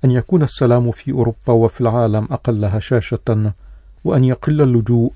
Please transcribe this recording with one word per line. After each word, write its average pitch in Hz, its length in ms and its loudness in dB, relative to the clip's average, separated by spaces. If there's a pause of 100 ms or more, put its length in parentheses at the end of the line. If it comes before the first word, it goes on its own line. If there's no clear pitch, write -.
أن 131 60 4
يكون 127 320 0
السلام 123 480 0
في 135 220 -8
أوروبا 123 400 -2
وفي 113 280 2
العالم 110 500 0
أقل 117 340 -4
هشاشة، 107 880 -2 (520)
وأن 143 200 2
يقل 143 360 0
اللجوء 120 560 2